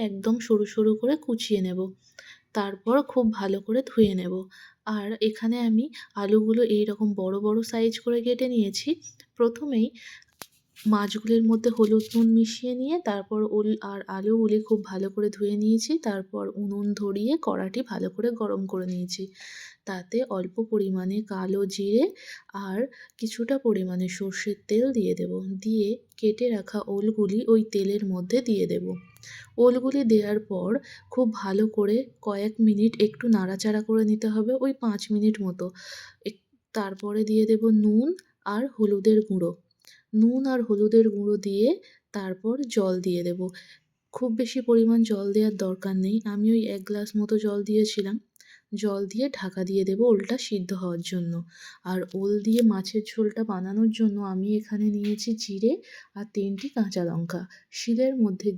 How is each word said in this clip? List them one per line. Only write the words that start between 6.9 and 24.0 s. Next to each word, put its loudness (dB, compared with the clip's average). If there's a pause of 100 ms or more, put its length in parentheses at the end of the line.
বড় -2
বড় 2
সাইজ 0
করে -2
কেটে 0
নিয়েছি। 0 (440)
প্রথমেই 0 (920)
মাছগুলির 2
মধ্যে 4
হলুদ 4
নুন 4
মিশিয়ে 2
নিয়ে -2
তারপর -4 (100)
ওল 0 (120)
আর -10
আলুগুলি 2
খুব 0
ভালো -6
করে -2
ধুয়ে -2
নিয়েছি। 2
তারপর -6 (100)
উনুন -6
ধরিয়ে -2 (100)
কড়াটি -2
ভালো -6
করে -4
গরম -4
করে -6
নিয়েছি। -6 (640)
তাতে -6 (120)
অল্প -6 (100)
পরিমাণে -2 (120)
কালো -2
জিরে 2 (580)
আর -6 (380)
কিছুটা -4
পরিমাণে 0